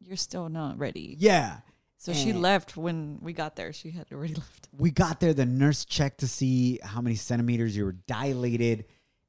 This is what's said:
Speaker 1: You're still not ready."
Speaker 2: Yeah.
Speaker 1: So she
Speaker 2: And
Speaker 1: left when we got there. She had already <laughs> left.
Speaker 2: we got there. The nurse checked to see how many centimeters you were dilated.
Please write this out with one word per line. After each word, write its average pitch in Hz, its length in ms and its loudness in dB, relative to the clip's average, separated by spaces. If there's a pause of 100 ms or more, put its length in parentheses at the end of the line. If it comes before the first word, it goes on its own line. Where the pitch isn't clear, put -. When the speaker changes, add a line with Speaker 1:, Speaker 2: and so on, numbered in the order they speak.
Speaker 1:
You're 185 160 -12
still 175 320 -6
not 160 300 -6
ready." - 420 -8
Speaker 2:
Yeah. 160 380 4 (400)
Speaker 1:
So 175 160 -6
she 143 160 0
Speaker 2:
And 185 100 0
Speaker 1:
left 180 380 2
when 160 420 -6
we 165 140 -10
got 156 220 -8
there. 87 180 -8
She - 160 -14
had 170 200 -12
already 151 240 -8
<laughs> 160 80 -8
left. - 300 -20
Speaker 2:
we 139 180 2
got 160 300 2
there. 165 140 6
The 139 100 4
nurse 135 400 4
checked - 360 -2
to 131 80 -2
see 127 540 2
how 107 200 -6
many 117 140 0
centimeters 117 600 0
you 104 80 0
were 92 220 -4
dilated. 117 800 0 (420)